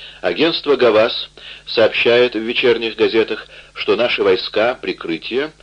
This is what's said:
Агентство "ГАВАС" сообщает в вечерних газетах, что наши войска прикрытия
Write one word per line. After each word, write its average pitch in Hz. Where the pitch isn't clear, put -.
Агентство 139
"ГАВАС" 117
сообщает 120
в 110
вечерних 117
газетах, 107
что -
наши 117
войска 104
прикрытия 95